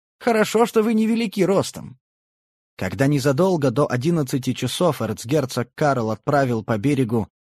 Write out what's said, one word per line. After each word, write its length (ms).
«Хорошо, 480
что 160
вы 100
невелики 480
ростом». 580
Когда 300
незадолго 640
до 200
одиннадцати 640
часов 480
эрцгерцог 760
Карл 360
отправил 520
по 140
берегу 520